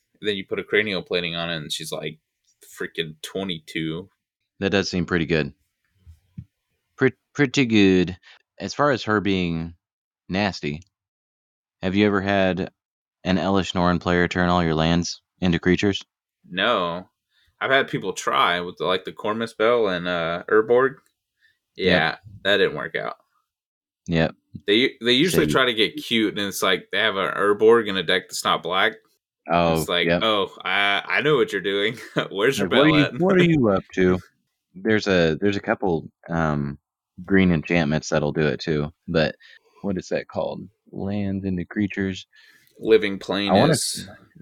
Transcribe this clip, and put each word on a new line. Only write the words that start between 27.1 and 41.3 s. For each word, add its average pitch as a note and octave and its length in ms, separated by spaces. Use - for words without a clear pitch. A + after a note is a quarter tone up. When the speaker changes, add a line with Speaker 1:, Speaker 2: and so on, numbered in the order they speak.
Speaker 1:
an F2+ 180
Urborg G#2 540
in F#2+ 80
a F#2 60
deck F2+ 260
that's - 160
not E2+ 180
black. F#2+ 300
Speaker 2:
Oh, E2+ 280
Speaker 1:
It's D#2 100
like, F2 180
Speaker 2:
yep. F2 160
Speaker 1:
"Oh, G#2 280
I, G2+ 420
I F#2+ 140
know D3 160
what A2 160
you're G2 80
doing. G2+ 380
<laughs> - 160
Where's G#2+ 280
your G2 100
Speaker 2:
Like, B2+ 100
what D3 80
are - 20
you, D3+ 160
Speaker 1:
bell G#2+ 100
at?" C3+ 60
Speaker 2:
what F#3 160
are F3 80
you D3+ 240
up F#2+ 200
Speaker 1:
<laughs> - 60
Speaker 2:
to? F#2 240
There's G#2 340
a, E2 320
there's G2+ 160
a G2 40
couple, F#2+ 480
um, D2 500
green F#2+ 280
enchantments D#2 580
that'll D2 220
do D#2 140
it C2 140
too, D2+ 320
but D#2+ 260
what G2 140
is - 120
that D2+ 200
called? F2 400
Lands G2 540